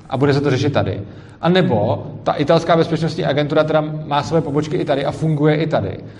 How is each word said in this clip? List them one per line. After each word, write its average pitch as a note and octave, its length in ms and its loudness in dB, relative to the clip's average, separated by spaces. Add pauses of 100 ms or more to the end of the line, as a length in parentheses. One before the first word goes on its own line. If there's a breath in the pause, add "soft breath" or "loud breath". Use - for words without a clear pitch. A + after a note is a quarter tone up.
a C3+ 80 -6
bude C#3 160 4
se C#3+ 80 2
to C#3+ 80 0
řešit C3+ 240 0
tady. F#2+ 280 -2 (400 loud breath)
A E3 80 0
nebo C3+ 560 0 (180)
ta - 100 0
italská E3 440 2
bezpečnostní D#3+ 480 0
agentura D3 380 2
teda D#3 180 2 (240)
má C#3+ 180 0
své E3 180 0
pobočky D3+ 360 -2
i E3+ 80 -2
tady C#3+ 200 0
a D3 60 -2
funguje D3+ 440 2
i D#3+ 120 0
tady. G#2 300 -2 (220 loud breath)